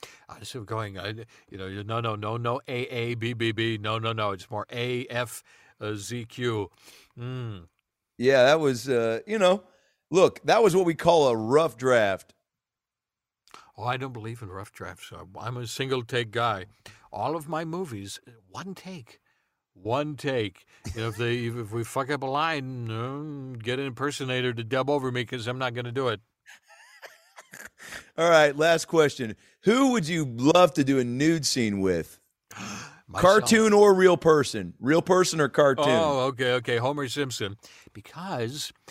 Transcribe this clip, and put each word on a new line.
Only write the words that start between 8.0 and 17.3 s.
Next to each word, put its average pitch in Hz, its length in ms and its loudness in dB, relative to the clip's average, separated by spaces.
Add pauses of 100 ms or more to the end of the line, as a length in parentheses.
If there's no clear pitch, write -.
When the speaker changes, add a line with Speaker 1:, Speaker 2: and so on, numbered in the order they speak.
Speaker 2:
Yeah, 127 260 4
that 147 160 6
was, 131 300 -2
uh, 113 380 0
you 214 120 -2
know, 190 240 4 (460)
look, 160 360 4
that 185 180 4
was 180 120 6
what 185 100 2
we 170 100 2
call 165 340 4
a 120 60 2
rough 120 420 2
draft. 113 560 0 (1400)
Speaker 1:
Oh, 98 80 -12
I 123 120 -2
don't 131 160 -10
believe 113 280 -12
in 104 80 -12
rough 95 220 -14
drafts. 87 400 -16 (280)
I'm 117 180 -8
a 120 100 -8
single 131 360 -4
take 120 280 -4
guy. 110 340 -2 (460)
All 123 240 -4